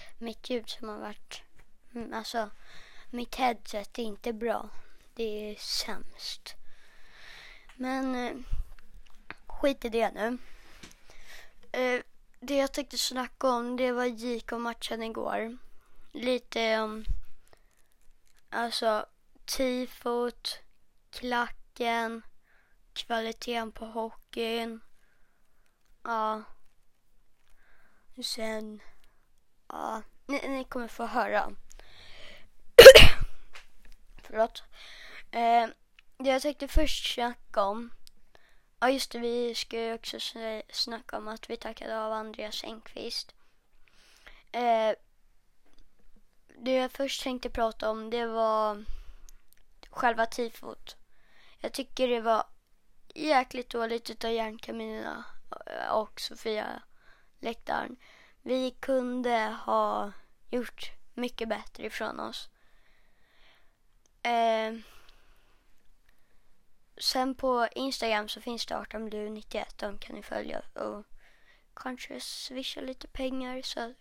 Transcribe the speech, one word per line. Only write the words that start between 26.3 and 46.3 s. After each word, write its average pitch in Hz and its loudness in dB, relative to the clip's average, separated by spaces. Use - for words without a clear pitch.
Sen... 220 -6
Ja, 220 -6
ni, 269 -4
ni 269 -2
kommer 240 -6
få - -6
höra. 208 0
<coughs> - 12
Förlåt. - 0
Eh, 233 6
det 262 0
jag 262 6
tänkte 285 -2
först - 6
snacka 240 0
om... 226 -2
Ja, 247 6
just 269 0
det, 233 -6
vi 240 0
ska - -6
ju 226 -2
också 233 -8
sn-, 220 -6
snacka - -6
om 214 -8
att 220 -10
vi 226 -4
tackade 220 -6
av 220 -2
Andreas 214 -6
Engqvist. - -10
Eh, 226 4